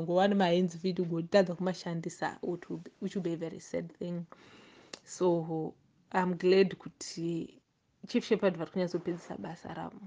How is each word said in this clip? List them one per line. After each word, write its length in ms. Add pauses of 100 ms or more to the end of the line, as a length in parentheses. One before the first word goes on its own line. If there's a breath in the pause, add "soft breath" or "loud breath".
kungova 240
nemahinds 480
feet 200
ugotadza 600
kumashandisa, 840
which 280
will 80
be, 220
which 160
will 60
be 120
a 40
very 220
sad 380
thing. 280 (800 loud breath)
So 720 (400)
I'm 240
glad 320 (100)
kuti 800 (480)
Chief 180
Shepherd 300
vari 160
kunyatsopedzisa 720
basa 340
ravo. 320